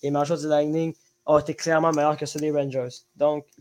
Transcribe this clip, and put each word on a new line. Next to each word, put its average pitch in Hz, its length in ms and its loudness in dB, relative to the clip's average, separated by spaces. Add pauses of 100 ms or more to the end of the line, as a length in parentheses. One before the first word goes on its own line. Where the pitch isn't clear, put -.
Les 143 80 -2
meilleurs 143 140 0
joueurs 151 160 -2
du 151 80 -4
Lightning 151 440 0 (340)
ont 151 120 6
été 147 160 -2
clairement 160 360 0
meilleurs 151 280 2
que 147 80 -6
ceux 147 120 -10
des 151 120 -2
Rangers. 135 380 -2 (280)
Donc, 147 300 0 (140)